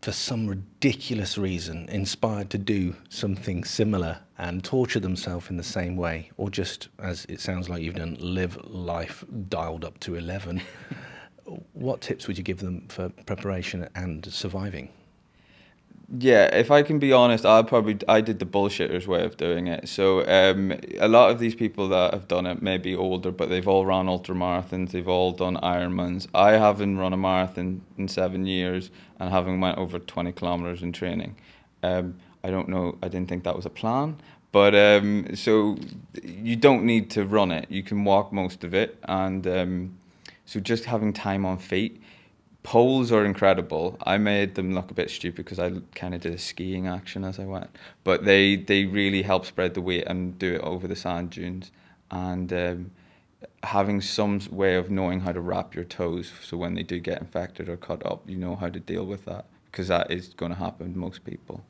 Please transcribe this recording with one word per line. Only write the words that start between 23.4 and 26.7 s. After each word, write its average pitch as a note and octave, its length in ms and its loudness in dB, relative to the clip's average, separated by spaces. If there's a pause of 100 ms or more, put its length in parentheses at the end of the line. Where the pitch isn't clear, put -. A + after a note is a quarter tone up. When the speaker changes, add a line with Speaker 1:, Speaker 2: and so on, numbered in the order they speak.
Speaker 2:
they've F#2 180 0
all F#2+ 200 4
run F#2 180 2
ultramarathons, F2+ 880 -2
they've F2+ 160 -4
all F2+ 240 4
done F2+ 260 -2
Ironmans. F2+ 760 -2
I G2+ 160 8
haven't G#2 480 4